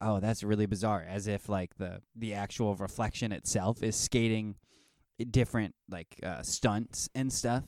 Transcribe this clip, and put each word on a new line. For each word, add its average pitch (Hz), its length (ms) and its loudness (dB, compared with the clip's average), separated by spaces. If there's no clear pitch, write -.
"Oh, 104 180 2
that's 107 240 2
really 104 220 4
bizarre," 101 420 0
as 98 200 -4
if, 101 200 -2
like, 95 300 -2
the, 90 240 -6
the 110 180 -6
actual 101 420 0
reflection 104 560 -2
itself 101 520 0
is 110 120 2
skating 110 600 2
different, 113 460 4
like, 87 360 -12
uh, 85 180 -4
stunts - 720 0
and 131 180 0
stuff, 123 360 0